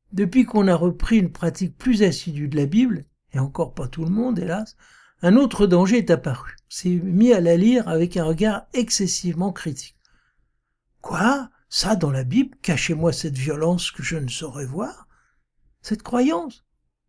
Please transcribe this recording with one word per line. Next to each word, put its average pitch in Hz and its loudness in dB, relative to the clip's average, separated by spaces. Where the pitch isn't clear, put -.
Depuis 202 2
qu'on 202 2
a 180 4
repris 175 2
une 180 2
pratique 170 -4
plus 226 2
assidue 151 -2
de 139 -4
la 143 2
Bible, 196 0
et 135 -2
encore 143 -4
pas 139 -8
tout 160 -8
le 165 -2
monde, 220 -2
hélas, 185 -6
un 180 6
autre 254 4
danger 185 4
est 180 2
apparu. - -2
On - -20
s'est - -4
mis 185 4
à 190 2
la 170 4
lire 220 4
avec 170 0
un 175 0
regard 180 -2
excessivement 185 -2
critique. « - -12
Quoi ? 240 -2
Ça, 202 -2
dans 160 0
la 131 -2
Bible ? 202 -2
Cachez-moi 160 -2
cette 143 -6
violence 156 -2
que - -14
je 170 -6
ne 135 -6
saurais 143 -10
voir ? 185 -10
Cette - -6
croyance ? 285 -2